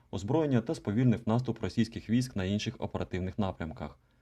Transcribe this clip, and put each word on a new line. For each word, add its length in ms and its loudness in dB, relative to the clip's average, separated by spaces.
озброєння 500 2
та 140 -2
сповільнив 500 2
наступ 380 0
російських 460 0
військ 260 2
на 100 0
інших 340 -2
оперативних 600 -4
напрямках. 600 -4